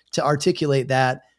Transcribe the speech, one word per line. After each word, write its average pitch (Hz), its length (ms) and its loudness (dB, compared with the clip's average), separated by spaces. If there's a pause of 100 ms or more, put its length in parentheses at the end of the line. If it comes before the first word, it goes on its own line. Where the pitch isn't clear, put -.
(120)
to - 120 -2
articulate 143 640 0
that 131 320 0 (180)